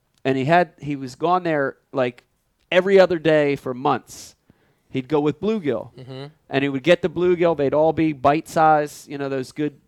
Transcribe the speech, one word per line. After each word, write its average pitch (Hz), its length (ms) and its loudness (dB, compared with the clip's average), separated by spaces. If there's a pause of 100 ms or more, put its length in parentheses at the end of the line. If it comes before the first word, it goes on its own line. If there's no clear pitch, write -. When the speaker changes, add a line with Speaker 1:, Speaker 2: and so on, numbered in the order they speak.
(260)
Speaker 1:
And 135 120 0
he 131 60 -2
had, 170 380 2
he 143 160 -8
was 131 180 -14
gone 180 280 -2
there, 147 340 -2 (160)
like, 123 320 -4 (440)
every 190 300 4
other 180 200 4
day 151 360 2
for 131 180 -8
months. 131 600 -4 (540)
He'd 127 180 -8
go 151 140 0
with 147 180 -2
bluegill. 185 560 -4
Speaker 2:
Mm-hmm. 131 300 -16 (240)
Speaker 1:
And 139 140 -2
he 139 60 0
would 135 140 -6
get 170 180 4
the 165 80 -2
bluegill. 170 460 0
They'd 139 180 0
all 156 200 2
be 160 180 0
bite 143 380 0
size, 156 600 0
you 151 80 -10
know, 139 120 -8
those 135 240 -6
good 147 340 -6